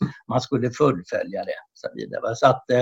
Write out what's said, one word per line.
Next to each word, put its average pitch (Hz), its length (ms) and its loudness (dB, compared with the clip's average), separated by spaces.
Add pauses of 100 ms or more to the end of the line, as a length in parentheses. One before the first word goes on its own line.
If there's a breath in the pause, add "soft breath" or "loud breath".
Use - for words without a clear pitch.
(280 loud breath)
man 117 140 2
skulle 123 300 -2
fullfölja 98 720 0
det - 160 -8 (120)
och - 20 -20
så - 220 -10
vidare, - 260 -8
va? 113 140 -4
Så 143 120 4
att, 127 240 0
eh, 123 100 4